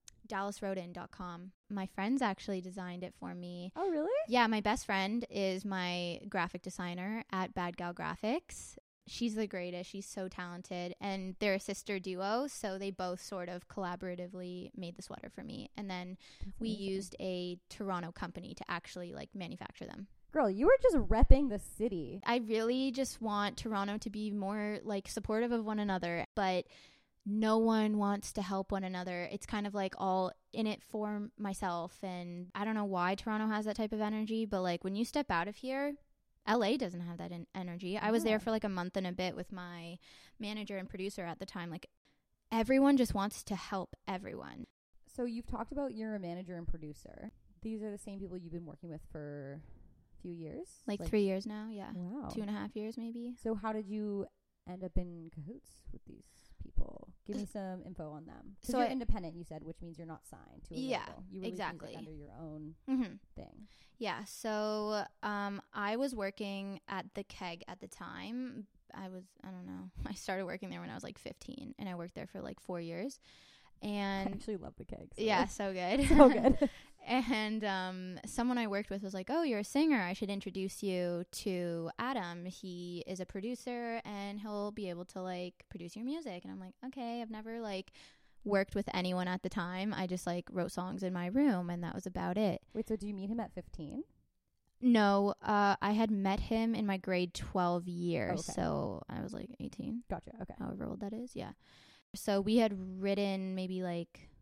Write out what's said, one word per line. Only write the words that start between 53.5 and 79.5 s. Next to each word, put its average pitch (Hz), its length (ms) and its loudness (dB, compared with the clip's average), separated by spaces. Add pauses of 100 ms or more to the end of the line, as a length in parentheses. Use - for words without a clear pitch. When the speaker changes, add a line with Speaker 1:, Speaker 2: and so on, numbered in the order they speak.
Speaker 2:
how 220 180 -2
did 214 140 -2
you 202 400 -2 (420)
end 185 160 -8
up 180 140 4
in 170 360 -2
cahoots 160 480 -12 (100)
with - 140 -12
these - 180 -18 (380)
people? - 460 4 (180)
Give 208 100 0
me 202 80 0
Speaker 1:
S-, - 80 -8
Speaker 2:
some 185 320 -6
info 165 260 -8
on 156 160 -12
them. - 360 -16
'Cause - 100 -6
Speaker 1:
so 254 60 4
Speaker 2:
you're 240 100 6
Speaker 1:
I - 20 0
Speaker 2:
independent, 208 460 2
you 175 80 -10
said, 156 200 -10
which 165 180 -10
means 170 160 -12
you're 165 80 -12
not 160 200 -12
signed - 420 -20
to - 60 -10
a - 40 -6
Speaker 1:
Yeah, 262 280 -2
Speaker 2:
label. - 240 -12
You 190 100 -10
release 185 120 -4
music - 0 -
Speaker 1:
exactly. 175 440 -8
Speaker 2:
under 156 160 -12
your 147 200 -14
own 156 420 -12 (140)
Speaker 1:
Mm-hmm. 254 260 0 (220)
Speaker 2:
thing. - 320 -16 (300)
Speaker 1:
Yeah, 202 260 -4
so, 214 800 -2 (180)
um, 202 400 -2 (100)
I 208 240 -2
was 262 180 0
working 196 720 -6
at 190 260 -6
The 202 100 -6
Keg 170 440 -10
at 185 120 -12
the 190 80 -14
time. 208 800 -10 (280)
I 190 140 -10
was, 185 160 -12 (180)
I 190 80 -12
don't 180 160 -12
know. 185 300 -10
<laughs> - 100 -4
I 202 80 -4
started 190 320 -2
working 185 240 -6
there 175 100 -8
when 175 100 -8
I - 40 -8
was, - 100 -10
like, - 140 -10
fifteen, - 600 -12
and 202 100 -6
I 185 60 -4
worked 175 200 -8
there - 120 -8
for, 185 140 -12
like, 190 200 -10
four 175 200 -6
years. 170 400 -6 (640)
And 196 480 0
Speaker 2:
I - 20 -6
actually 202 240 -4
love - 200 -10
The - 100 -12
Keg, - 280 -12
so - 80 -2
Speaker 1:
Yeah, 208 180 6
Speaker 2:
like, 190 100 4
Speaker 1:
so 196 240 -2
good. 202 340 2
Speaker 2:
<laughs> - 0 -
so 302 220 12
good. 277 440 6
Speaker 1:
<laughs> - 60 -18 (260)
And, 220 580 2
um, 185 600 -2
someone 240 320 0
I 233 100 2
worked 202 220 -2
with 196 140 -4
was 196 100 -6
like, 190 160 -6
"Oh, 320 140 2
you're 247 160 2